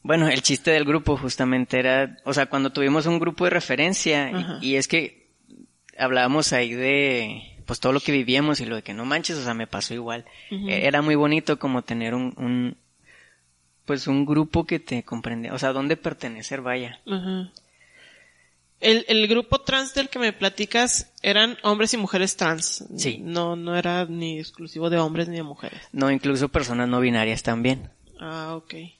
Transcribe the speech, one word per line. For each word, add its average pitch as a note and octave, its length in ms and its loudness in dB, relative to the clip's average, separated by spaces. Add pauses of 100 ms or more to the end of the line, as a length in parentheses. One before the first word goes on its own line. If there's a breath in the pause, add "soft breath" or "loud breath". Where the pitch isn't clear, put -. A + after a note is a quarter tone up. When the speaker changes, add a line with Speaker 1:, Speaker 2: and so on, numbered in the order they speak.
Speaker 1:
Bueno, D#3 280 4
el C#3 120 2
chiste C#3 300 2
del D3+ 140 6
grupo D3 320 2
justamente B2+ 600 0
era, C3 460 2
o C#3 80 -2
sea, C#3 140 2
cuando C3+ 240 0
tuvimos D3 340 2
un E3+ 140 2
grupo E3+ 240 0
de F3+ 80 4
referencia, D3+ 800 0
y, - 40 -6
Speaker 2:
Ajá. F2+ 260 -4
Speaker 1:
y C3 140 0
es C3+ 120 2
que - 400 -2 (720)
hablábamos B2+ 560 2
ahí A#2+ 200 0
de, B2+ 920 -2
pues, A#2+ 140 -6
todo B2+ 120 2
lo C#3 80 2
que D3+ 140 -2
vivíamos C#3 480 2
y A#2+ 40 -6
lo A2+ 120 -6
de G#2+ 60 -8
que G#2 100 -12
no A#2 120 -8
manches, D#3 320 -2
o C3+ 60 -6
sea, A#2+ 100 -4
me A2+ 140 -6
pasó G2 260 -6
igual. A#2 320 -8 (240 loud breath)
Speaker 2:
Ujú. G3 200 -6
Speaker 1:
Eh, - 180 0
era C#3+ 160 4
muy D3+ 120 4
bonito D3 440 2
como B2+ 240 -2
tener A#2 320 -4
un, B2+ 220 -4
un, B2 400 -2 (1080 soft breath)
pues, C#3+ 220 -2
un C#3 180 2
grupo D3+ 400 2
que - 140 -2
te B2 240 -6
comprende, A#2 480 -6
o B2+ 80 -6
sea, C3+ 120 0
dónde C#3 260 0
pertenecer, C3+ 640 -8
vaya. B2 440 -6
Speaker 2:
Ajá. F#3 460 -6 (1300 soft breath)
El, A3 280 4
el A3 200 4
grupo A#3 340 2
trans C4+ 340 -2
del C4+ 120 -2
que C4 120 -8
me A3 140 0
platicas G#3+ 800 0 (120)
eran A3 400 2
hombres G#3 320 2
y - 20 -2
mujeres F#3+ 400 0
trans. E3 480 -2 (100)
Speaker 1:
Sí. C3+ 280 -2
Speaker 2:
No, E3+ 320 -2
no E3+ 200 -4
era F3 300 0
ni E3 320 -6
exclusivo D#3+ 540 -6
de E3+ 80 4
hombres E3 300 0
ni E3+ 80 -8
de E3 40 -6
mujeres. - 380 -12 (120)
Speaker 1:
No, C3+ 200 2
incluso C3+ 380 2
personas B2 380 0
no B2 120 2
binarias A2+ 420 2
también. B2 480 0 (300)
Speaker 2:
Ah, D#3+ 360 -10
ok. D#3+ 200 -16 (240)